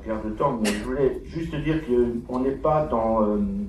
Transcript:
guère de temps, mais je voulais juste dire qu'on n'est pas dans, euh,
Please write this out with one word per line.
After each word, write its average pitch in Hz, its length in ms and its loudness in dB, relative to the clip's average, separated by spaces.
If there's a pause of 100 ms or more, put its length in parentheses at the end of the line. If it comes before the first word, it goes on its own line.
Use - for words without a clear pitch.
guère 110 180 -4
de 110 60 -2
temps, 120 320 0
mais 104 80 2
je 104 140 -2
voulais 131 420 0
juste 160 300 -6
dire 156 260 0 (460)
qu'on 127 140 -2
n'est 135 100 2
pas 151 340 2
dans, 113 380 2
euh, 104 140 2 (320)